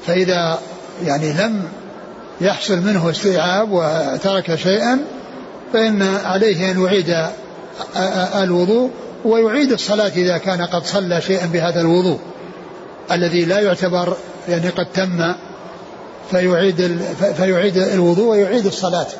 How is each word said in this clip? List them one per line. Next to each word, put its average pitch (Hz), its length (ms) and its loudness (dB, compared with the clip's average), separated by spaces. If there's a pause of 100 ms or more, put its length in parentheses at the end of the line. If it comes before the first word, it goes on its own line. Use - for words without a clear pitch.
فإذا 175 520 2 (440)
يعني 151 300 0
لم 202 300 0 (760)
يحصل 190 360 0
منه 175 320 2
استيعاب 180 640 2
وترك 160 840 0
شيئا، 226 440 2 (760)
فإن 220 280 2 (240)
عليه 190 460 2
أن 185 100 2
يعيد، 185 280 2
آه، 160 220 0 (640)
آه، 190 480 0
الوضوء 190 460 2 (360)
ويعيد 226 460 4
الصلاة 208 360 2
إذا 180 300 2
كان 180 240 -2
قد 175 240 -2
صلى 175 360 0
شيئا 180 240 0
بهذا 170 360 0
الوضوء 170 380 4 (920)
الذي 175 340 2
لا 190 140 2
يعتبر 180 540 0 (360)
يعني 175 200 0
قد 185 240 -2
تم، 175 400 0 (1000)
فيعيد 180 480 4
ال-، 175 200 0
ف-، 196 420 -2
فيعيد 185 360 2
الوضوء 185 540 4
ويعيد 202 340 4
الصلاة. 180 420 0 (120)